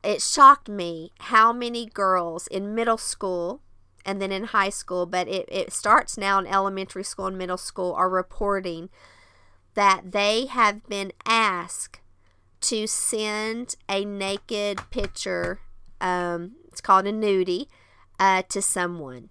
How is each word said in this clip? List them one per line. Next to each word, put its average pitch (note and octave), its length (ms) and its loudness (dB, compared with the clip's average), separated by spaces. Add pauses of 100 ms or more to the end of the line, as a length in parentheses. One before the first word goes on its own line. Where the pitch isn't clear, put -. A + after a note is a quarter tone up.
it G#3 180 -2
shocked C#4 460 8
me E3+ 520 -8
how A3+ 340 6
many A#3+ 320 -4
girls F#3 640 0
in G3+ 280 -6
middle A3+ 220 2
school F#3 640 -6 (440)
and G3 160 -4
then G3 120 -2
in G3 100 -4
high G3+ 260 2
school, F3+ 360 -4
but F3+ 240 -2
it, F#3+ 200 -4
it - 220 -4
starts - 460 2
now G3 220 0
in F#3+ 60 -2
elementary F#3+ 600 -2
school - 220 -8
and F#3+ 100 -6
middle F#3 180 -4
school, F3+ 380 -6
are F#3 160 2
reporting F#3 800 -2 (840)
that F#3+ 360 2
they G#3 360 2
have A3 420 0
been G3 240 -6 (120)
asked G3+ 760 0 (580)
to G#3+ 260 -2
send G#3+ 920 -4 (140)
a G3 140 -2
naked G3+ 760 -4 (120)
picture, F3+ 680 -4 (400)
um, F3+ 500 -2 (160)
it's - 140 -16
called F#3+ 260 4
a G#3 60 -2
nudie, G3 540 0 (520)
uh, F#3+ 300 4
to G3 120 -4
someone. E3 680 -4